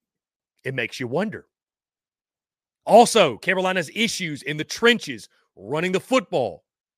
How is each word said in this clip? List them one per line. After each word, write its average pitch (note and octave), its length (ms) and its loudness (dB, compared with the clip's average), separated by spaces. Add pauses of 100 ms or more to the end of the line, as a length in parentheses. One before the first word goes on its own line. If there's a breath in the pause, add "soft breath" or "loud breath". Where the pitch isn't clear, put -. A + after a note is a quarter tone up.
(640)
it C3 100 -8
makes A#2 240 -6
you C3 80 -6
wonder. D3 400 -6 (1400)
Also, F#3 520 6
Carolina's F#3 580 -2
issues F3+ 480 -4
in D3+ 140 -8
the D3+ 80 -6
trenches, F#3 640 -2 (260)
running D3+ 380 -6
the F#3 80 -2
football. D3 640 -4 (320)